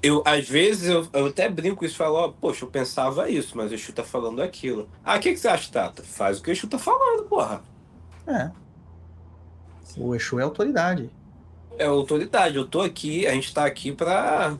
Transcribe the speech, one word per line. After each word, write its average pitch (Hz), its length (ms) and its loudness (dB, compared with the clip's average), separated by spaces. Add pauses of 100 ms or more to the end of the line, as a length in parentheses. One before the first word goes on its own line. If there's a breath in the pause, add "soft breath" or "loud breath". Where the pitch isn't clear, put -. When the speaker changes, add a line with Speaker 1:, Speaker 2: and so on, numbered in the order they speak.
Speaker 1:
eu, 151 240 4
às 147 240 4
vezes, 175 400 2
eu, 165 260 2
eu 139 120 4
até 180 220 0
brinco 185 360 -2
isso 160 100 -4
e - 40 -14
falo, 160 180 2
"Ó, 165 120 2
poxa, 151 360 -4
eu 123 60 -12
pensava 135 580 -2
isso, 151 280 -4
mas 107 160 -4
o - 20 -6
Exu - 180 -10
tá - 120 -6
falando 117 380 -4
aquilo." 127 460 -6 (160)
"Ah, 202 120 2
o 208 40 2
que 359 120 2
que - 60 0
você 233 100 0
acha, - 240 0
Tata?" - 300 -2
Faz 98 360 -2
o - 40 -14
que - 80 -4
o - 20 2
Exu 190 160 -4
tá 262 100 -4
falando, 466 460 4
porra. 226 380 0 (640)
Speaker 2:
É. 185 240 0 (1500)
O 123 180 -2
Exu 120 240 -2
é 123 40 2
autoridade. 175 680 0 (680)
Speaker 1:
É 156 80 2
autoridade. 143 680 2
Eu 131 100 -2
tô 165 160 0
aqui, 165 440 -2
a 131 60 2
gente 131 200 -2
tá 147 120 2
aqui 139 260 -2
pra 165 680 0